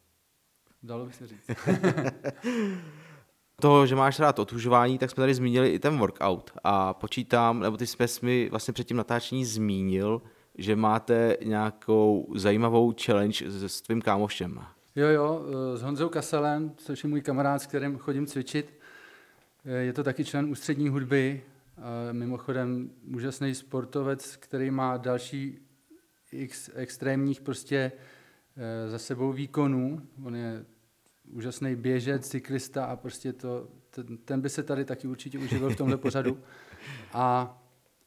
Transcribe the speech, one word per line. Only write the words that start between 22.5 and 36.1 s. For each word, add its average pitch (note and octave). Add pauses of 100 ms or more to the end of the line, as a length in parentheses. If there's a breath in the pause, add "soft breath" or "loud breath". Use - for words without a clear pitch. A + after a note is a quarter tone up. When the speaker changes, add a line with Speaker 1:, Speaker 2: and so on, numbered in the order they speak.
Speaker 1:
úžasný C3
sportovec, C3
který C3+
má C3
další B2+ (720)
x C3
extrémních C3+
prostě, C3+ (640 loud breath)
eh, A2+
za A2+
sebou C3
výkonů. C#3 (220)
On A#2+
je A2+ (680)
úžasný B2+
běžec, B2+
cyklista C3+
a B2
prostě B2+
to, B2 (220)
ten, A#2
ten C3+
by C3+
se D3
tady C#3
taky C3
určitě C3
uživil C3+
v A2
tomhle C3+
pořadu. C3 (380 loud breath)